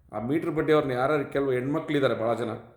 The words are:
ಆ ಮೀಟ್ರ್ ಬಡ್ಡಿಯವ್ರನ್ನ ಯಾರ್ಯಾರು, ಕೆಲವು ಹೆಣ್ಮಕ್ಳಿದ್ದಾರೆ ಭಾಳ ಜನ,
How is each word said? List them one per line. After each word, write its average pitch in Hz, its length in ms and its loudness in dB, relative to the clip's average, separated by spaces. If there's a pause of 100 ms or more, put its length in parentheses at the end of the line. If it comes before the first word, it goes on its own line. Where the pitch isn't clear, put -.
(140)
ಆ 107 60 -6
ಮೀಟ್ರ್ 156 320 -2
ಬಡ್ಡಿಯವ್ರನ್ನ 151 400 2
ಯಾರ್ಯಾರು, 139 400 0
ಕೆಲವು 139 200 0
ಹೆಣ್ಮಕ್ಳಿದ್ದಾರೆ 135 640 0
ಭಾಳ 110 200 0
ಜನ, 110 140 -4 (260)